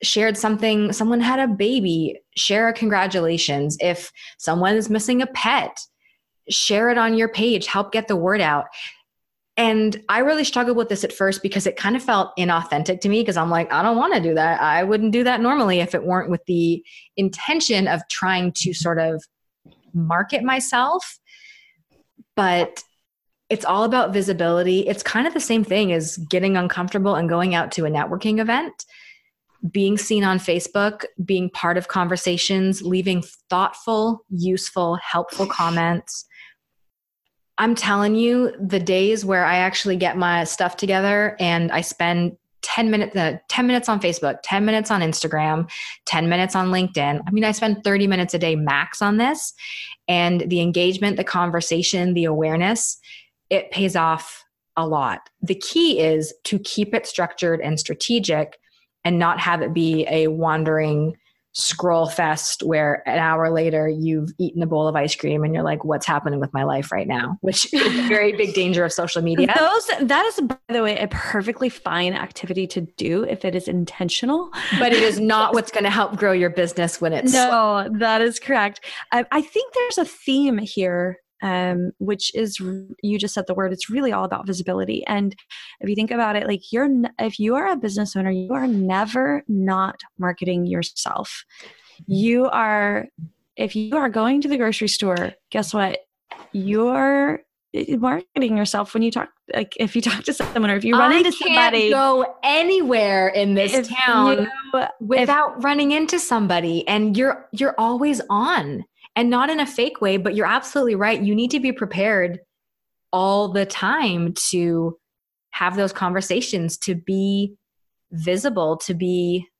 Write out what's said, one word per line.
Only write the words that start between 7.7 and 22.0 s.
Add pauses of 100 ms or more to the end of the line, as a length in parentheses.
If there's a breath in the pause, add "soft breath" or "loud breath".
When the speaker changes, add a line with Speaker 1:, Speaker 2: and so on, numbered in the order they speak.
Speaker 1:
get
the
word
out. (920 loud breath)
And
I
really
struggled
with
this
at
first
because
it
kind
of
felt
inauthentic
to
me,
'cause
I'm
like,
"I
don't
wanna
do
that.
I
wouldn't
do
that
normally
if
it
weren't
with
the (360 loud breath)
intention
of
trying
to
sort
of (720)
market
myself." (1160 loud breath)